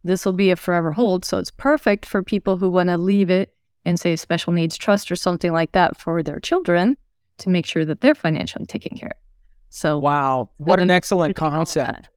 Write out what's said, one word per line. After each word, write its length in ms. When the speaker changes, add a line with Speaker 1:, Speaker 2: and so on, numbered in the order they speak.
Speaker 1:
This 200
will 80
be 180
a 60
forever 360
hold, 340
so 120
it's 120
perfect 560
for 160
people 340
who 140
wanna 260
leave 340
it 220
in, 140
say, 160
a 20
special 380
needs 240
trust 340
or 40
something 360
like 200
that 260
for 240
their 180
children 560
to 100
make 180
sure 200
that 160
they're 120
financially 520
taken 320
care 120
of. 60
So 280
Speaker 2:
Wow, 600
what 220
an 100
excellent 500
Speaker 1:
All 80
that. 80
Speaker 2:
concept. 600